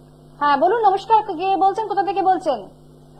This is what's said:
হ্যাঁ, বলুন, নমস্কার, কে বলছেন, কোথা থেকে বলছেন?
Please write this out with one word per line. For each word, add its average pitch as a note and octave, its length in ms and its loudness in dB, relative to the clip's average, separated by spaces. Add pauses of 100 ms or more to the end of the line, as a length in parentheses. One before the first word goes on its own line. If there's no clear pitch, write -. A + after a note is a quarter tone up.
(400)
হ্যাঁ, C#4+ 180 2
বলুন, F#4+ 280 0
নমস্কার, G#4 380 2
কে F#4+ 320 -2
বলছেন, G4 320 0
কোথা G4 160 -2
থেকে F#4+ 180 -2
বলছেন? D#4+ 480 -2 (500)